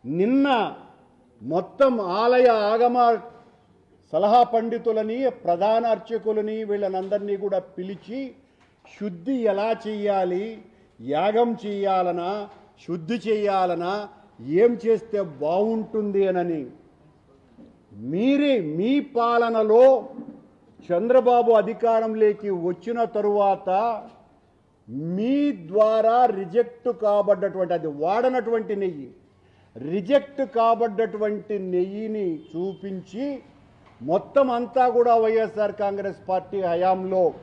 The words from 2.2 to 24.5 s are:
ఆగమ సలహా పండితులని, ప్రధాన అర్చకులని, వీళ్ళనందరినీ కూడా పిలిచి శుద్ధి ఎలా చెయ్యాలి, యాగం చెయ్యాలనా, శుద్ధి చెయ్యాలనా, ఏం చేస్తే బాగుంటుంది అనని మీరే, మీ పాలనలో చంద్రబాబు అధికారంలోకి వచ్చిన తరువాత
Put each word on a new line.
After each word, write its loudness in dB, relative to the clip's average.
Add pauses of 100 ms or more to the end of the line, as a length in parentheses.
ఆగమ 2 (1160)
సలహా 6 (120)
పండితులని, -2 (260)
ప్రధాన 2 (120)
అర్చకులని, -4 (120)
వీళ్ళనందరినీ -4
కూడా -2 (160)
పిలిచి -10 (640)
శుద్ధి -6 (160)
ఎలా -2 (160)
చెయ్యాలి, -2 (540)
యాగం 0 (140)
చెయ్యాలనా, -2 (540)
శుద్ధి -6
చెయ్యాలనా, 0 (680)
ఏం 6 (140)
చేస్తే 0 (240)
బాగుంటుంది -2
అనని -2 (1500)
మీరే, 2 (240)
మీ 0 (240)
పాలనలో 4 (1040)
చంద్రబాబు 4 (100)
అధికారంలోకి 0 (180)
వచ్చిన -4 (180)
తరువాత 2 (1500)